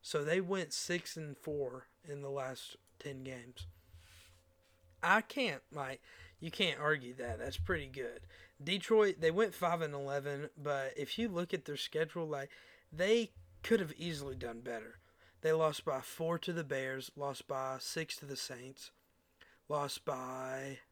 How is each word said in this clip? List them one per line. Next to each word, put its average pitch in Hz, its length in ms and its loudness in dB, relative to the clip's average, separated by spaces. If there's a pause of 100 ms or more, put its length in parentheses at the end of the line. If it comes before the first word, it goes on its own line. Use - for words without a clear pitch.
So - 220 -2
they 165 180 4
went 180 320 0
six - 440 -2
and 151 200 -8
four 135 520 -4 (200)
in 143 140 -8
the 139 80 -6
last 131 460 -4 (240)
ten 135 240 -8
games. 127 420 -10 (1400)
I 196 200 6
can't, 220 400 -2 (100)
like, 135 280 -6 (380)
you 160 140 -8
can't 151 280 0
argue 143 340 2
that. 120 260 -6
That's 127 160 -6
pretty 151 320 0
good. 131 320 -6 (420)
Detroit, 196 580 6
they 160 120 6
went 196 220 4
five 170 280 2
and 147 120 -2
eleven, 139 640 -2
but 139 400 0
if 147 220 -4
you 233 100 2
look 175 240 0
at 175 120 -2
their 147 120 -4
schedule, 160 500 -2
like, 139 240 4 (420)
they 208 400 6 (320)
could 226 160 8
have 156 180 0
easily 143 380 -4
done 117 240 -6
better. 117 380 -8 (420)
They 156 120 6
lost 160 320 4
by 135 160 2
four 165 380 0
to 180 140 -2
the 165 120 0
Bears, 135 520 -2
lost 139 320 -4
by 131 320 -2
six - 380 -4
to - 60 -14
the 139 120 -6
Saints, 131 560 -10 (760)
lost 143 360 0
by 131 720 -4 (140)